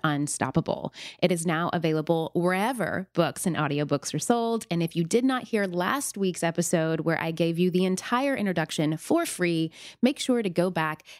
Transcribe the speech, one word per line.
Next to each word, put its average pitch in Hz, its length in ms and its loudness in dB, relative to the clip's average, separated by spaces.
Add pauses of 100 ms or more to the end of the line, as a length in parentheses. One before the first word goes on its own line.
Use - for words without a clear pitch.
Unstoppable. 143 880 -2 (300)
It 180 80 4
is 165 140 -2
now 165 260 0
available 160 640 2
wherever 185 800 0
books 165 320 0
and 165 100 0
audiobooks 147 580 0
are 156 60 0
sold. 233 500 0
And 170 140 0
if 165 140 -2
you 170 80 2
did 226 180 2
not 262 220 0
hear 208 200 0
last 190 520 -2
week's 190 260 0
episode 160 560 2
where 160 220 0
I 160 100 -2
gave 165 260 0
you 180 140 4
the 185 140 4
entire 247 500 0
introduction 165 640 0
for 330 280 0
free, 165 460 0 (300)
make 269 180 2
sure 240 240 0
to 202 60 0
go 175 200 2
back 156 340 -4 (160)